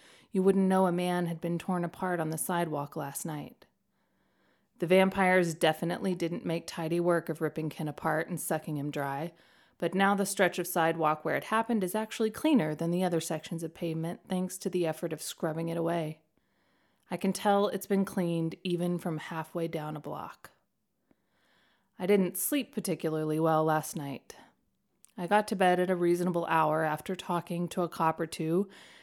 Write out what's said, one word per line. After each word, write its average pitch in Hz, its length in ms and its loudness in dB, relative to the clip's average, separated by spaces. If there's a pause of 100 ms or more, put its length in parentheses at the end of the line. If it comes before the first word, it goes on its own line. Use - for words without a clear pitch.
(300)
you 190 100 0
wouldn't 190 280 6
know 190 180 6
a 175 60 4
man 180 340 0
had 165 140 -6
been 170 180 -2
torn 175 260 -2
apart 175 360 -2
on 156 100 -2
the 160 80 -4
sidewalk 156 560 -2
last 143 320 -8
night. 151 400 -10 (1120)
The 175 80 -2
vampires 185 640 4
definitely 170 640 0
didn't 170 320 -4
make 165 220 -4
tidy 170 320 -2
work 170 280 2
of 151 120 -6
ripping 156 300 -2
Ken 156 180 -6
apart 156 400 -2
and 170 100 -6
sucking 156 380 -4
him 143 160 -4
dry, 143 400 -4 (460)
but 170 180 -2
now 196 180 4
the 196 100 0
stretch 185 360 2
of 170 80 -4
sidewalk 165 560 2
where 147 100 0
it 139 80 -2
happened 220 400 0
is 180 140 -2
actually 220 340 -2
cleaner 214 420 2
than 170 200 -2
the 180 100 2
other 175 180 2
sections 165 440 -6
of 160 100 -10
pavement 165 540 -4
thanks 185 300 -2
to 190 120 -4
the 175 160 0
effort 160 260 -4
of 156 80 -8
scrubbing 165 500 -4
it 165 60 -2
away. 165 440 -2 (920)
I 180 60 -4
can 190 160 0
tell 202 340 4
it's - 200 -4
been 196 180 2
cleaned 170 580 -2
even 175 380 -2
from 160 180 -4
halfway 165 480 -6
down 156 300 -6
a 147 40 -8
block. - 520 -12 (1500)
I 185 80 -4
didn't 190 320 4
sleep - 340 -2
particularly 156 680 -2
well 160 240 4
last 156 320 0
night. 139 400 -10 (840)
I 175 80 -4
got 208 220 2
to 202 80 -2
bed 180 240 6
at 180 80 2
a 185 80 2
reasonable 175 480 2
hour 160 400 2
after 156 320 -4
talking 175 520 -4
to - 120 -4
a 170 80 0
cop 160 320 0
or 165 60 -2
two, 170 420 0 (340)